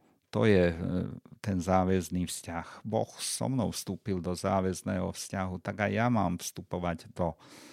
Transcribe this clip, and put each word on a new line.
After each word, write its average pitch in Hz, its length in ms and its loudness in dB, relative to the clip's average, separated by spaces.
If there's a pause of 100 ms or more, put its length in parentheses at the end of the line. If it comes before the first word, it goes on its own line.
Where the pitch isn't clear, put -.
(340)
To 110 160 6
je, 90 240 8
e, 82 40 -6 (680)
ten 95 180 0
záväzný 92 640 2
vzťah. - 600 -10
Boh 110 240 0 (100)
so - 240 -4
mnou 120 240 0
vstúpil 95 480 -4
do 87 140 -2
záväzného 95 840 0
vzťahu, 92 460 -6
tak 101 260 -2
aj 101 60 2
ja 110 180 2
mám 95 300 2
vstupovať - 720 -6
do, 85 260 -2 (360)